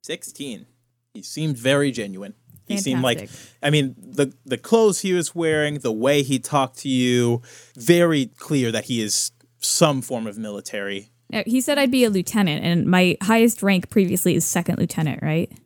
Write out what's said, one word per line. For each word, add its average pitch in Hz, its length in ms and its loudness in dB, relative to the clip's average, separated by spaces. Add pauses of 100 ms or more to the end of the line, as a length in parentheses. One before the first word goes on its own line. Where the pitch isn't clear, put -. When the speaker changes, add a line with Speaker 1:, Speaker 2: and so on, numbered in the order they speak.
Speaker 1:
Sixteen. 139 640 -12 (480)
He 101 80 -18
seemed 151 340 -4
very 139 340 2
genuine. 101 440 -10 (340)
He 202 100 -4
seemed 131 240 -2
like, 123 160 2
Speaker 2:
Fantastic. - 340 -18 (100)
Speaker 1:
I 143 80 2
mean, 139 260 2
the, - 360 -4 (120)
the 120 140 -4
clothes 220 420 2
he 190 120 -2
was 175 240 -4
wearing, 151 420 -2
the 120 140 -4
way 135 320 2
he 131 160 -2
talked 135 380 -2
to 143 100 -10
you, 123 520 2 (360)
very 156 500 2
clear 123 460 -2
that 110 140 -4
he 120 140 -2
is - 300 -4 (300)
some 143 420 0
form 117 240 -8
of 101 100 -10
military. 101 760 -10 (200)
Speaker 2:
Now, 220 160 -6
he 247 140 0
said, 285 180 0
"I'd 262 140 2
be 254 100 4
a 226 80 4
lieutenant," 185 540 0
and 170 220 2
my 180 360 4
highest 226 400 4
rank 196 260 2
previously 180 460 2
is 175 100 2
second - 360 -2
lieutenant, 160 420 -2
right? 160 260 -2 (180)